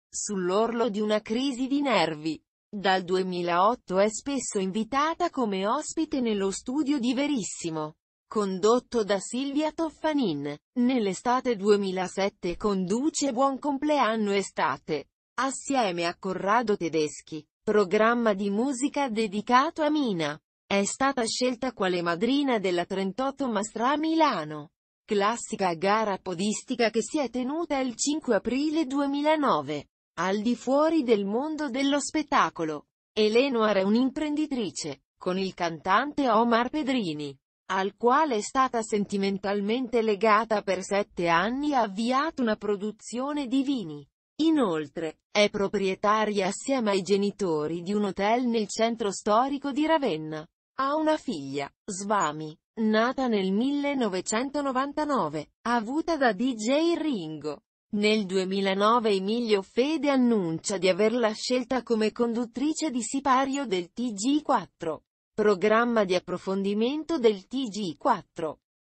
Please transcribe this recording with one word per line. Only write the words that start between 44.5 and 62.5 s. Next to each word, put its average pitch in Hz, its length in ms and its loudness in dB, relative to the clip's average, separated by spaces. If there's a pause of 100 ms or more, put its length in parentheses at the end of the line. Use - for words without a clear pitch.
è 208 220 2
proprietaria 202 960 0
assieme 240 420 -2
ai 190 140 0
genitori 175 800 0
di 190 100 -4
un 208 120 0
hotel 214 420 0
nel 226 200 0
centro 226 440 -2
storico 269 600 0
di 294 140 0
Ravenna. 156 580 0 (360)
Ha 269 160 0
una 311 220 2
figlia, 139 540 -6 (140)
Svami, 175 720 -2 (240)
nata 226 460 2
nel 196 240 2
millenovecentonovantanove, 269 2000 -2 (160)
avuta 254 500 -2
da 254 160 2
D 240 220 -2
J 294 420 2
Ringo. 156 640 -6 (280)
Nel 214 360 2
duemilanove 196 840 2
Emilio 208 500 0
Fede 285 480 0
annuncia 208 680 2
di 180 120 2
averla 214 420 2
scelta 247 520 -2
come 214 280 0
conduttrice 247 800 -2